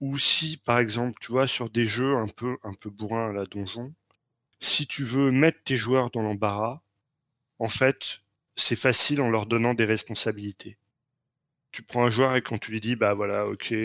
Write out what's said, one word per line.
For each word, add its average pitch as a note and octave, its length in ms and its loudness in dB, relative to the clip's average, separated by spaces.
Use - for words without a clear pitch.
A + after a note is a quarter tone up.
où C#3 180 -6
si, D#3 400 2
par A#2+ 200 2
exemple, A#2 420 0
tu - 120 -12
vois, C3 140 2
sur B2 240 -4
des A#2 160 2
jeux B2+ 300 0
un A2 120 -2
peu, B2 340 -6
un G2+ 120 -10
peu G#2+ 160 -14
bourrins G#2+ 400 -4
à - 20 -6
la G2+ 140 -4
donjon, G#2+ 480 -10
si - 260 0
tu - 180 -6
veux C3+ 280 2
mettre D3 320 4
tes C3+ 120 -2
joueurs A#2+ 340 2
dans A2+ 120 -2
l'embarras, G#2+ 600 -2
en A2+ 100 -2
fait, - 520 0
c'est - 200 0
facile C#3 460 4
en A#2+ 80 2
leur A2 160 2
donnant A#2 280 2
des A2+ 120 2
responsabilités. G#2 880 -4
Tu - 100 -14
prends A#2+ 240 0
un A#2+ 40 4
joueur C3 260 2
et B2 60 0
quand A2+ 160 -6
tu - 120 -10
lui A2 100 -4
dis, « A#2 160 -4
Bah G#2+ 180 2
voilà, G2+ 320 -2
ok, G#2 280 -6